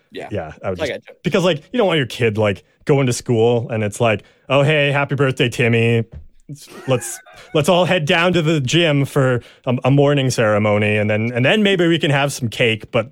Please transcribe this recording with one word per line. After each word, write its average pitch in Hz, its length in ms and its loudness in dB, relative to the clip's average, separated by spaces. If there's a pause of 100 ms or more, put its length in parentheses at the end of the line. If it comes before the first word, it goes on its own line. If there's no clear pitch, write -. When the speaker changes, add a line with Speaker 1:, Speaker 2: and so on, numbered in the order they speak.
(120)
Speaker 1:
Yeah. 87 200 -14
Speaker 2:
Yeah, 80 220 -8 (100)
I - 80 -6
would 165 100 -8
Speaker 1:
I 147 60 -4
Speaker 2:
just, 98 180 -10
Speaker 1:
gotcha. - 180 -20
Speaker 2:
because, 170 220 0
like, 175 140 0 (120)
you 247 60 -6
don't 220 80 2
want 165 120 0
your 127 100 -2
kid, 110 300 -2
like, 104 260 -2 (220)
going 139 200 2
to 120 80 0
school 120 560 0
and 110 140 -4
it's 101 180 -6
like, 110 220 0 (260)
"Oh, 139 140 2
hey, 143 280 0
happy 143 220 -2
birthday, 131 360 0
Timmy. 117 540 0 (840)
Let's, 127 320 -4 (340)
let's 156 160 2
all 180 160 4
head 165 200 0
down 175 280 2
to 170 80 0
the 156 180 0
gym 143 460 0
for 131 380 0 (220)
a, 123 180 0
a 135 80 2
morning 139 400 4
ceremony, 104 680 2
and 104 100 0
then, 107 240 -2
and 120 140 0
then 208 160 2
maybe 190 260 2
we 165 120 2
can 165 100 -2
have 143 240 0
some 117 160 -6
cake, 113 400 -2
but 117 220 -4